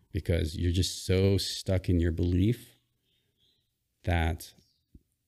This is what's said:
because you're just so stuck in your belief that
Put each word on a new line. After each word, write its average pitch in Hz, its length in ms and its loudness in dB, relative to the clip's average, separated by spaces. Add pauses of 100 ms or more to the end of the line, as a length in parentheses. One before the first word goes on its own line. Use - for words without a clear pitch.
(120)
because 85 460 -2
you're 87 160 0
just - 320 -2
so 95 320 2
stuck - 520 -4
in 90 120 4
your 85 100 2
belief 90 640 0 (1300)
that 85 480 -2 (760)